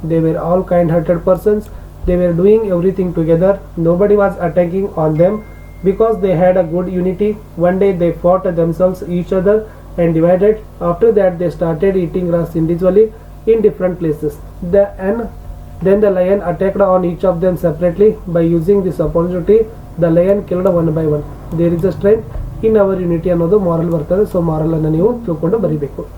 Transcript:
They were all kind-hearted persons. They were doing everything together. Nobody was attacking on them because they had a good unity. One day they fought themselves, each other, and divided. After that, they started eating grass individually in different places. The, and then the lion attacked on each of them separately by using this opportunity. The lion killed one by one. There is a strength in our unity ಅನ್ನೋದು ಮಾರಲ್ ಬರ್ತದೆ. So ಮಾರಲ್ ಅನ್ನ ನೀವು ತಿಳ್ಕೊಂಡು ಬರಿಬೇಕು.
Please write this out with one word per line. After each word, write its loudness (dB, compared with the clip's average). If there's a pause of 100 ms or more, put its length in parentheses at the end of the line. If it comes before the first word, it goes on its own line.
They 0
were 0
all 0
kind-hearted 0
persons. 0 (380)
They 2
were 2
doing 4
everything 0
together. 2 (240)
Nobody 2
was 0
attacking -2
on 0
them 2 (400)
because 2
they 2
had 4
a 2
good -4
unity. -2 (240)
One 0
day 2
they 0
fought 0 (120)
themselves, 0
each -4
other, 2 (400)
and 0
divided. 2 (160)
After 2
that, 2
they -2
started -2
eating -2
grass -2
individually 2 (340)
in 2
different 0
places. -4 (240)
The, 2 (160)
and -2 (540)
then 4
the 4
lion 2
attacked -2
on 2
each -4
of 0
them 0
separately 2 (100)
by 0
using 2
this -4
opportunity. 2 (400)
The 2
lion 2
killed -2
one 0
by -2
one. 0 (280)
There 0
is -2
a 0
strength 2 (360)
in 2
our 4
unity 0
ಅನ್ನೋದು 2 (120)
ಮಾರಲ್ 0
ಬರ್ತದೆ. 0
So 0 (100)
ಮಾರಲ್ -2
ಅನ್ನ 0
ನೀವು 2 (140)
ತಿಳ್ಕೊಂಡು -2
ಬರಿಬೇಕು. -4 (160)